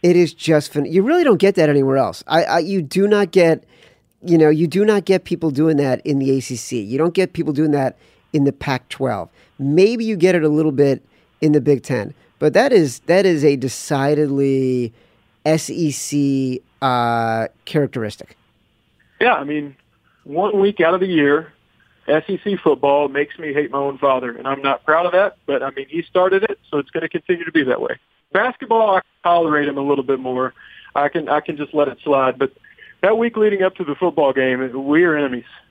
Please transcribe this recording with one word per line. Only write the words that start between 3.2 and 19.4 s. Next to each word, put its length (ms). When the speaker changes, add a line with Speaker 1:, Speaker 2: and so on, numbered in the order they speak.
Speaker 1:
get, 320
you 160
know, 100
you 160
do 180
not 220
get 180
people 280
doing 260
that 260
in 140
the 140
A 80
C 160
C. 260
You 160
don't 160
get 200
people 200
doing 180
that 240
in 100
the 80
Pac-twelve. 760
Maybe 440
you 140
get 160
it 100
a 60
little 220
bit 340
in 100
the 100
Big 220
Ten, 300
but 140
that 200
is, 280
that 260
is 180
a 100
decidedly 1400
S 240
E 220
C, 680
uh, 680
characteristic. 680
Speaker 2:
Yeah, 140
I 80